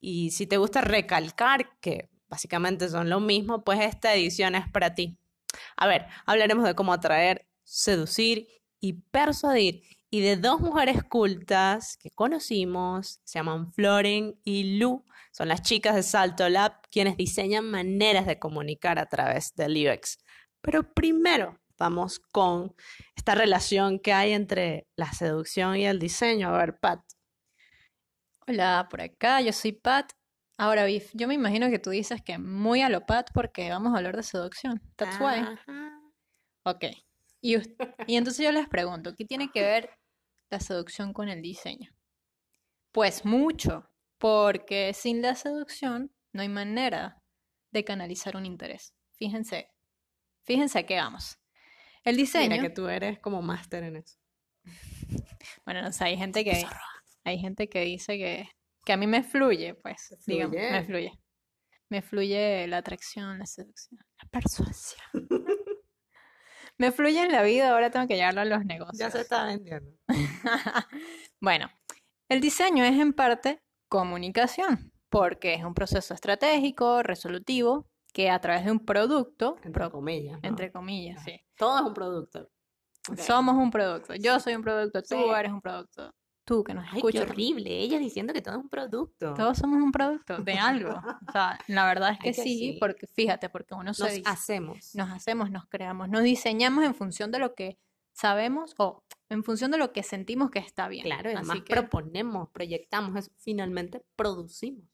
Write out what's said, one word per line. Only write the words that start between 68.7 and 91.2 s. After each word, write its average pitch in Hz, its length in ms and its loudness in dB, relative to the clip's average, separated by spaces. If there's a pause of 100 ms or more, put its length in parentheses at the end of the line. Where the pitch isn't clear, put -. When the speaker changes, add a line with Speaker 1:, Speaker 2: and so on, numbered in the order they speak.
Speaker 1:
Ya 226 120 -4
se 233 120 -4
está 233 240 0
vendiendo. 170 440 -8 (180)
Speaker 2:
<laughs> 233 840 -2 (500)
Bueno, 180 300 2 (580)
el 262 120 4
diseño 302 440 4
es 262 140 6
en 294 140 6
parte 262 500 2 (260)
comunicación, 196 1040 0 (180)
porque 180 440 2
es 165 100 -6
un 175 100 -6
proceso 190 400 -2
estratégico, 240 880 2
resolutivo, 233 840 0 (260)
que 190 180 2
a 180 100 4
través 175 240 0
de 214 80 2
un 220 120 0
producto, 240 800 0
Speaker 1:
Entre 170 100 -12
Speaker 2:
pro-, 180 200 -2
Speaker 1:
comillas, 147 500 -8
¿no? 190 60 -6
Speaker 2:
entre 185 240 -6
comillas, 185 460 -10
Speaker 1:
Ajá. 151 80 -18
Speaker 2:
sí. 170 140 -14 (160)
Speaker 1:
Todo 254 220 4
es 269 60 2
un 214 100 -2
producto. 180 560 -8 (600)
Ok. 233 80 -8
Speaker 2:
Somos 254 380 4
un 262 140 4
producto. 190 440 -2
Yo 240 260 2
soy 240 140 -4
un 226 80 -6
producto, 214 400 -2
tú - 140 -14
Speaker 1:
Sí. 254 80 2 (140)
Speaker 2:
eres 208 140 -2
un 202 80 -8
producto. 180 520 -14 (320)
Tú 220 200 2
que 196 100 -10
nos 180 100 -8
Speaker 1:
Ay, 165 80 -16
qué 190 60 -6
Speaker 2:
escuchas. 220 320 2
Speaker 1:
horrible. 208 400 -2 (100)
Ella 254 180 0
diciendo 240 340 -4
que 311 80 -4
todo - 160 -10
es 262 60 -8
un 277 80 -16
producto. 240 640 -6
Speaker 2:
Todos 233 240 2
somos 285 240 2
un 277 100 4
producto 277 460 -2
de 196 160 -2
algo. 214 360 0
Speaker 1:
<laughs> 202 380 -10